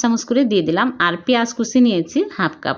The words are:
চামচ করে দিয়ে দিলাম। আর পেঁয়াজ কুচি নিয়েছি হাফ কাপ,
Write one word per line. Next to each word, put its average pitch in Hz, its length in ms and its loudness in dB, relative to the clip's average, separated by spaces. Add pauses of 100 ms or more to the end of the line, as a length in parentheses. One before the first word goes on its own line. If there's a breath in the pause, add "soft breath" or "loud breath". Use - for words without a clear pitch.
চামচ 233 280 0
করে 247 220 2
দিয়ে 185 180 2
দিলাম। 190 200 0 (160)
আর 175 100 0 (100)
পেঁয়াজ 233 320 0
কুচি 233 300 -2
নিয়েছি 185 320 0 (180)
হাফ 175 260 -2
কাপ, 135 160 -2